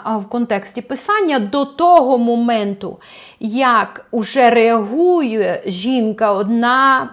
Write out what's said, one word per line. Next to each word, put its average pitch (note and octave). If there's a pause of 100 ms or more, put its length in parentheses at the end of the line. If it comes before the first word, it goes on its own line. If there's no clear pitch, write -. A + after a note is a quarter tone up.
а, A3
в G3+
контексті A#3
писання, E4
до A3+
того C#4
моменту, A#3 (420)
як A#3
уже A#3+
реагує A#3
жінка G#3+
одна, A#3+